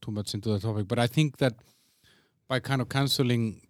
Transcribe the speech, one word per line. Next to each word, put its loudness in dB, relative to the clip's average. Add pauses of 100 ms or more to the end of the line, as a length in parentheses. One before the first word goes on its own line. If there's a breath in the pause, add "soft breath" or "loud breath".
too -8
much -6
into -4
the 2
topic, -2
but 0
I 4
think 0
that 2 (920 soft breath)
by 0
kind 0
of -6
canceling 0